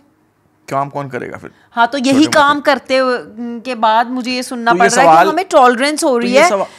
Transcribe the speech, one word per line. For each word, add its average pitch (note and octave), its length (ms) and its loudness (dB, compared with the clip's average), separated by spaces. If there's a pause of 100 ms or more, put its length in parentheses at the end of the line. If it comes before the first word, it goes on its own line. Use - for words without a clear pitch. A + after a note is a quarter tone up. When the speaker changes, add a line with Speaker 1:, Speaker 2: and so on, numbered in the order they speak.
(680)
Speaker 1:
काम C#3+ 200 -4
कौन C#3 200 -10
करेगा - 300 -10
फिर? - 120 -18 (220)
Speaker 2:
हाँ, A#3 140 2
तो C#4 120 -2
यही B3 80 -2
Speaker 1:
छोटे-मोटे। C#4 260 2
Speaker 2:
काम D4 280 2
करते C4 360 -2
हुए, A#3 640 -4
के B3 140 -10
बाद A3+ 320 0
मुझे B3+ 240 -8
ये B3+ 120 -6
सुनना A#3 300 -4
Speaker 1:
तो A#3 60 -2
Speaker 2:
पड़ - 120 2
Speaker 1:
ये A#3 60 -2
Speaker 2:
रहा - 40 2
है C4+ 80 4
कि G3 60 6
Speaker 1:
सवाल, - 140 4
Speaker 2:
हमें E4 160 -2
टॉलरेंस C#4+ 600 2
हो D4+ 40 0
Speaker 1:
तो B3 100 0
Speaker 2:
रही A#3+ 140 -4
Speaker 1:
ये C4+ 100 4
Speaker 2:
है, F4 60 4
Speaker 1:
सवा- G3 200 -2 (100)